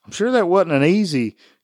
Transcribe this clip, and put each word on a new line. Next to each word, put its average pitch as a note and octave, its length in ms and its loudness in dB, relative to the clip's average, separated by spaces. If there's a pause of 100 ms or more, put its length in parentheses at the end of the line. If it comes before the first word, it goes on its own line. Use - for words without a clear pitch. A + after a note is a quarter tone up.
I'm - 80 -20
sure A3+ 180 -4
that A3+ 180 0
wasn't F3 240 2
an C#3 120 2
easy D#3 520 0 (280)